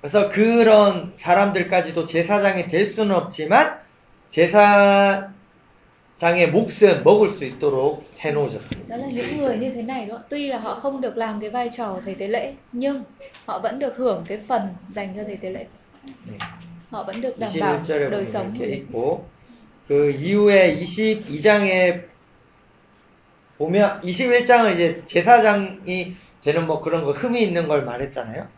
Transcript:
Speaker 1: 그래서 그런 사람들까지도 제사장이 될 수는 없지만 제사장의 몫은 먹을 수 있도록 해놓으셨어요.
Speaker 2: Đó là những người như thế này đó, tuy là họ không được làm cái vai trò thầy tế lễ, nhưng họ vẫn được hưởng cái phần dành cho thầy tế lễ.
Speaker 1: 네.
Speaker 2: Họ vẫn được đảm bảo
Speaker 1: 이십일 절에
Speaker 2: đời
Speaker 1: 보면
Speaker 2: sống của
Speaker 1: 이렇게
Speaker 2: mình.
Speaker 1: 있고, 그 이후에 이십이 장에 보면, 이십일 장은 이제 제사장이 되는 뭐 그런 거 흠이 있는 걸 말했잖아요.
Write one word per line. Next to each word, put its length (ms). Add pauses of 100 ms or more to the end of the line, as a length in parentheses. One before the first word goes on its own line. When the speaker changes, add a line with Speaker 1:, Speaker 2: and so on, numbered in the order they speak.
Speaker 1:
그래서 260
그런 880
사람들까지도 880
제사장이 640
될 180
수는 300
없지만 600 (500)
제사장의 1040 (1200)
몫은 520
먹을 240
수 160
있도록 600 (140)
해놓으셨어요. 720
Speaker 2:
Đó 80
là 100
những 340
người 180
như 160
thế 80
này 240
đó, 140 (100)
tuy 180
là 100
họ 160
không 260
được 160
làm 240
cái 100
vai 260
trò 280
thầy 100
tế 140
lễ, 240 (200)
nhưng 320 (420)
họ 120
vẫn 200
được 180
hưởng 320
cái 100 (100)
phần 200 (260)
dành 220
cho 80
thầy 120
tế 140
lễ. 140 (400)
Speaker 1:
네. 340 (520)
Speaker 2:
Họ 120
vẫn 180
được 180
đảm 120 (100)
bảo 140
Speaker 1:
이십일 100
절에 260
Speaker 2:
đời 140
Speaker 1:
보면 20
Speaker 2:
sống 320
của 60
Speaker 1:
이렇게 20
Speaker 2:
mình. 260
Speaker 1:
있고, 360 (600)
그 220
이후에 640
이십이 680
장에 580 (1600)
보면, 460
이십일 420
장은 280
이제 320
제사장이 1120 (260)
되는 240
뭐 140
그런 240
거 80
흠이 300
있는 260
걸 160
말했잖아요. 600 (120)